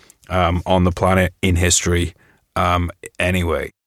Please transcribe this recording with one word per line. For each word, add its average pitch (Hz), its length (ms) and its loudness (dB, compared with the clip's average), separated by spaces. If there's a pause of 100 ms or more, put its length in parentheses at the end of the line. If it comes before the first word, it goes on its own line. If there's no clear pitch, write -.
(300)
um, 85 360 0
on 92 180 2
the 90 80 2
planet 92 500 0
in 90 140 2
history, 87 580 0 (420)
um, 87 360 0 (280)
anyway. 85 520 -2 (160)